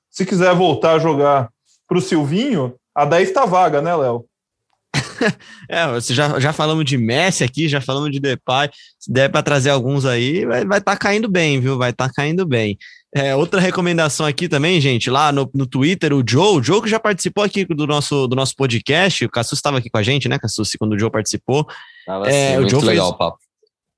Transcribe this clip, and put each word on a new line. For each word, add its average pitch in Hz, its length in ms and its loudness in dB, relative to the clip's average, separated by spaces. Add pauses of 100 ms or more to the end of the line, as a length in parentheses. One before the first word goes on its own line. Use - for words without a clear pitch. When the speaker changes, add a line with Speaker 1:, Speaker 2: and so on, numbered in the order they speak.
Speaker 1:
se - 160 -4
quiser 185 300 2
voltar 170 380 2
a 160 80 4
jogar 143 500 2 (380)
pro 175 120 2
Silvinho, 160 720 -2 (200)
a 147 100 2
dez 175 280 2
tá 269 120 2
vaga, 175 380 2
né, 170 120 -2
Léo? 120 300 -2 (680)
Speaker 2:
<laughs> - 480 -4 (260)
É, 170 180 -2
você 120 260 -2
já, 147 280 0
já 143 120 0
falamos 156 320 0
de 135 140 -2
Messi 143 460 0
aqui, 147 240 -2
já 139 120 -2
falamos 139 300 -4
de 139 100 -4
Depay. 135 480 -2 (300)
Se - 140 -10
der 135 180 2
pra 151 120 0
trazer 143 280 2
alguns 135 340 0
aí, 135 400 0
vai, 233 200 -2
vai 202 160 0
tá 196 160 -2
caindo 214 340 -2
bem, 156 300 2
viu? 131 180 0
Vai 123 140 0
tá 127 200 -2
caindo 160 320 -2
bem. 113 320 -2 (380)
É, 139 220 0
outra - 240 0
recomendação 170 640 0
aqui 151 240 -2
também, 160 320 2
gente, 127 300 0
lá 147 200 2
no, 139 240 0
no 135 120 -2
Twitter, 143 480 0
o 131 120 2
Joe, 160 320 4
o 131 40 0
Joe 170 180 2
que 226 80 -4
já 220 100 0
participou 208 460 -2
aqui 202 200 -2
do 151 220 -4
nosso, 143 400 0
do 123 80 -2
nosso 135 220 -2
podcast, 135 680 0
o - 40 -2
Cassus 123 280 -4
estava 143 200 -2
aqui 117 120 -6
com 113 80 0
a 107 40 2
gente, 131 280 0
né, 139 80 0
Cassus, 107 400 -4
quando 107 160 -2
o 101 40 -2
Joe 110 120 0
participou. 117 560 -2 (400)
Speaker 3:
Tava 95 220 -4
Speaker 2:
É, 139 240 2
Speaker 3:
sim, 135 40 0
Speaker 2:
o - 40 2
Speaker 3:
muito 131 100 2
Speaker 2:
Joe 131 140 2
Speaker 3:
legal 107 240 2
Speaker 2:
fez 85 60 -4
Speaker 3:
o - 40 -10
papo. 85 200 -4 (600)